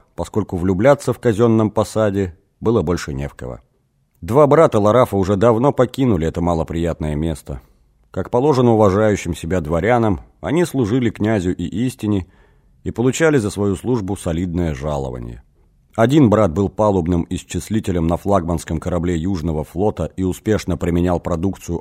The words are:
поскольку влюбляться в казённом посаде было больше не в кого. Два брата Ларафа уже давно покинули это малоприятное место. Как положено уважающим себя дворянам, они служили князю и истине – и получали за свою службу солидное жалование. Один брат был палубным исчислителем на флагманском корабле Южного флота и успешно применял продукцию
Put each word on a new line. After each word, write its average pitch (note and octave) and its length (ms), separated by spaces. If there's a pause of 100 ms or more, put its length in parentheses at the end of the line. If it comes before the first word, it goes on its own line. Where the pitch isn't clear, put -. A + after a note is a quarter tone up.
(140)
поскольку F#2+ 420
влюбляться G2 560
в - 60
казённом A2 520
посаде G2+ 680 (200)
было A2 220
больше D#2+ 320
не C#2 160
в - 60
кого. B1 260 (640)
Два B2 240
брата C#3+ 320
Ларафа G#2+ 400
уже G2 180
давно A#2+ 360
покинули A#2+ 540
это D#2+ 140
малоприятное D#2+ 760
место. D#2 440 (520)
Как F#2+ 160
положено B2 440
уважающим G#2 640
себя E2+ 280
дворянам, F#2+ 580 (220)
они D3+ 240
служили B2 420
князю G2+ 480
и F2+ 80
истине – G#2 600 (580)
и - 60
получали C#3+ 480
за G#2 100
свою G2 260
службу G2+ 420
солидное E2+ 580
жалование. B1+ 680 (540)
Один B2+ 320
брат G#2 240
был F#2+ 160
палубным F2+ 640
исчислителем F2+ 760
на E2+ 120
флагманском F2 640
корабле F2 360
Южного D#2+ 480
флота F2+ 500
и F#2 100
успешно F#2 520
применял F2 440
продукцию F2 600